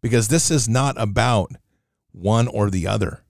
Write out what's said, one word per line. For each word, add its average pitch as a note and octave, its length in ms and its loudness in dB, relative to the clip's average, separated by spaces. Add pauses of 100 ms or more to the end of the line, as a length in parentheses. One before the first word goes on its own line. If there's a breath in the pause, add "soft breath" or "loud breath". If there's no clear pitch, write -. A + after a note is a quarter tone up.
Because A2+ 280 2
this D#3+ 200 2
is B2+ 200 0
not C3 280 0
about A2+ 540 0 (640)
one A2 340 0
or G#2 220 0
the F#2 180 -2
other. G#2 420 -4